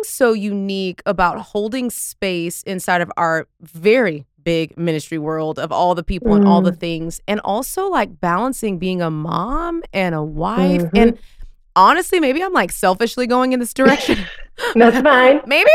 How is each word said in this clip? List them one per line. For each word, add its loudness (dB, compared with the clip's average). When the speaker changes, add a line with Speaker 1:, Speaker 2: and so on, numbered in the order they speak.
Speaker 1:
so 0
unique -4
about 0
holding -4
space -6
inside -2
of -4
our -2
very 0
big -2
ministry -4
world -4
of -6
all 2
the -6
people 0
and 6
all 4
the 2
Speaker 2:
Mm. -8
Speaker 1:
things, -8
and -4
also, -4
like, -6
balancing -4
being -4
a -2
mom -4
and -2
a -4
wife. -2
Speaker 2:
Mm-hmm. -2
Speaker 1:
And 4
honestly, 4
maybe 0
I'm, -4
like, 0
selfishly 0
going 0
in 0
this -6
direction. 2
Speaker 2:
<laughs> -6
That's 6
fine. 6
Speaker 1:
<laughs> -16
Maybe 4